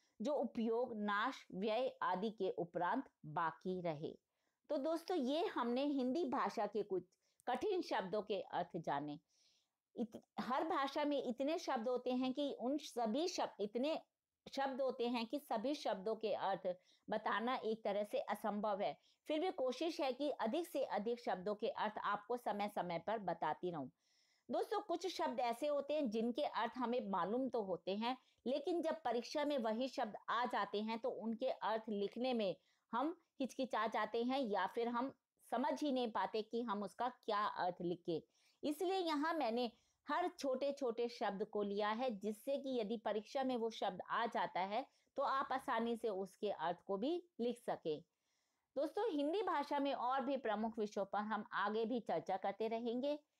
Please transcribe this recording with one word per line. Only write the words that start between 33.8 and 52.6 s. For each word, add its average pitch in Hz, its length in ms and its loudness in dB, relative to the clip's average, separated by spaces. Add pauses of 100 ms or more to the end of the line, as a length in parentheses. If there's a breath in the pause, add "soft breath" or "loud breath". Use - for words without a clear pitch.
जाते 220 380 0
हैं 262 160 2
या 196 260 2
फिर 233 220 0
हम 247 260 0 (360)
समझ 262 320 2
ही 294 100 4
नहीं 247 180 2
पाते 214 320 0
कि 233 200 -2
हम 208 200 0
उसका 226 260 -2
क्या 214 380 0
अर्थ 180 340 0
लिखें। 170 400 0 (420 soft breath)
इसलिए 349 360 2
यहाँ 320 360 0
मैंने 240 380 0 (360 soft breath)
हर 339 200 2
छोटे-छोटे 262 800 0
शब्द 202 360 -2
को 208 180 -2
लिया 202 260 2
है, 240 220 0
जिससे 214 480 -2
कि 262 220 0
यदि 214 160 0
परीक्षा 220 480 -2
में 254 120 2
वो 226 140 0
शब्द 196 400 -2
आ 214 160 2
जाता 180 340 0
है 208 260 0 (300 soft breath)
तो 269 60 0
आप 269 300 2
आसानी 233 440 0
से 226 120 -2
उसके 196 420 -2
अर्थ 170 360 0
को 196 100 0
भी 311 320 0 (120)
लिख 233 180 2
सकें। 160 440 -2 (760)
दोस्तों, 311 340 2
हिंदी 311 320 2
भाषा 294 360 0
में 277 160 2
और 262 260 2
भी 262 160 2
प्रमुख 220 420 0
विषयों 208 260 0
पर 196 140 -2
हम 208 340 -2
आगे 214 320 2
भी 226 160 0
चर्चा 185 360 0
करते 202 320 -2